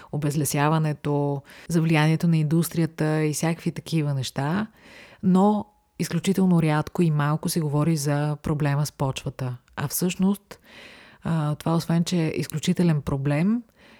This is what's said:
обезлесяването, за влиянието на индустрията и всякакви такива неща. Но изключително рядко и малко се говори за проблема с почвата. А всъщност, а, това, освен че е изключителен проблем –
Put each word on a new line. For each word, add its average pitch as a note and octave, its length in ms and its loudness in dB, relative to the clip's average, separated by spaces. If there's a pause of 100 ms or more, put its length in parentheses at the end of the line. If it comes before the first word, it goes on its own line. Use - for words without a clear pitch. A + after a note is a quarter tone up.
(100)
обезлесяването, D3 1300 0 (280)
за E3 120 2
влиянието D#3+ 460 2
на E3 100 4
индустрията D#3 840 0
и D3+ 100 0
всякакви E3 380 -4
такива D3 420 -2
неща. D3 540 -4 (560)
Но G3+ 420 4 (340)
изключително F3+ 640 2
рядко D3+ 400 0
и E3 100 4
малко D3+ 380 0
се F3 100 -2
говори D3+ 380 0
за D3 460 0
проблема D3 420 0
с - 60 -6
почвата. C3 640 -6 (180)
А D3 120 -4
всъщност, F#3 720 -2 (640)
а, D3+ 320 -2
това, E3 200 -2
освен E3 280 0
че F3+ 140 -2
е D#3+ 180 0
изключителен D#3+ 680 0
проблем – D3 600 0 (380)